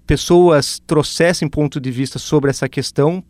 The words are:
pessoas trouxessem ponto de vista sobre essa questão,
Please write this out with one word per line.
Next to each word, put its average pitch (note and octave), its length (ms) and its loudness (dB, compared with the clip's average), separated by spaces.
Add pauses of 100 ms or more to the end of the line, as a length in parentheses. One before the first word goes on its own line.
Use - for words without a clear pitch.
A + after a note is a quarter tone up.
pessoas E3+ 800 2
trouxessem E3+ 640 0
ponto D3 320 -4
de C3 100 -6
vista C3 260 -6
sobre C#3+ 320 0
essa C3 200 -4
questão, D3+ 600 -2